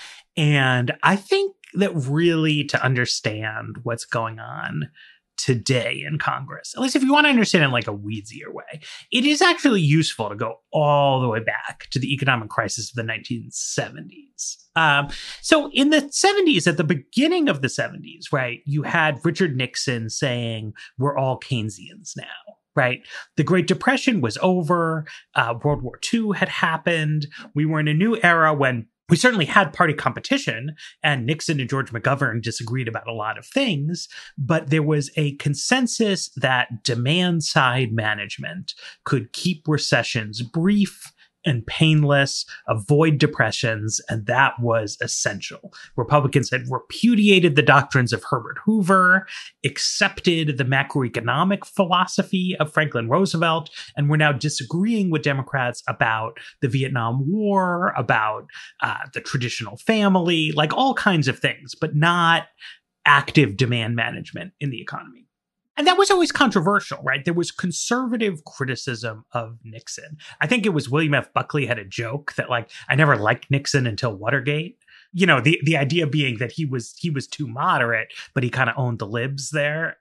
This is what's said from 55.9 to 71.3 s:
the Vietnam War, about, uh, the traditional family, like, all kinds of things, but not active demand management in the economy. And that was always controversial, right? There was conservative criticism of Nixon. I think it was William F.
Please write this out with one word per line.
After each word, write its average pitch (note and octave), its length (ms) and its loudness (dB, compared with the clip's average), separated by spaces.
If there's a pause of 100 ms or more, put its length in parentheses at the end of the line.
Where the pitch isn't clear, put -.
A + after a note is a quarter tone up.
the C#3 80 0
Vietnam C3 580 -2
War, F#3 720 0
about, A2 520 0 (340)
uh, - 160 -2 (160)
the B2 80 -8
traditional A#2 560 -6
family, F3+ 720 2
like, D3+ 220 0
all C4 180 2
kinds E3+ 340 2
of B2+ 120 0
things, - 360 -4
but D#3 220 -4
not E3 520 4 (580)
active C#3 500 4
demand A#2 400 0
management D#3 640 -6
in D3 80 -4
the A#2+ 140 -10
economy. - 440 -14 (500)
And D4+ 100 0
that F4+ 100 4
was G4 140 6
always F4+ 200 4
controversial, G3+ 720 2
right? C3+ 220 -2
There E3+ 80 -2
was E3+ 180 -2
conservative A3 920 -4
criticism A#2 880 -8
of A#2 320 -8
Nixon. A#2 540 -16 (200)
I D3+ 80 0
think G#3+ 200 2
it G3+ 80 2
was C#3 160 -2
William D3+ 240 2
F. B2 180 0